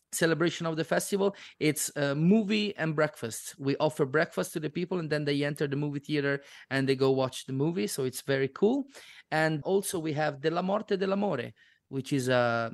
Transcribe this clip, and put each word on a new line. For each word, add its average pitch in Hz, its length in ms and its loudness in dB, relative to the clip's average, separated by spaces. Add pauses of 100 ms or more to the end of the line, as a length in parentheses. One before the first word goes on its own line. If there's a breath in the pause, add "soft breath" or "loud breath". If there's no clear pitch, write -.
(120)
celebration 165 540 2
of 165 100 -2
the 160 80 -2
festival. 196 520 0 (240 loud breath)
It's - 360 0
a 143 200 0
movie 202 640 4
and 160 180 -2
breakfast. 147 640 -4
We 139 180 0
offer 151 300 0
breakfast 156 460 0
to 165 60 -6
the 151 120 -4
people, 175 260 -4
and 160 120 -4
then 151 140 -2
they 143 200 0
enter 143 240 -2
the 139 80 -4
movie 143 240 -2
theater 143 420 -2 (300 loud breath)
and 135 180 2
they 135 60 4
go 135 160 4
watch 131 340 0
the 131 80 -8
movie. 165 320 0
So 139 180 -4
it's 127 180 -4
very 135 260 0
cool. 247 400 0 (420 loud breath)
And 156 340 2
also, 196 360 0
we 156 140 -4
have 147 280 -2
De 160 80 0
la 175 140 0
Morte 202 340 -2
dell'Amore, 190 560 -2 (360 soft breath)
which 135 220 -6
is 131 160 0
a 117 460 2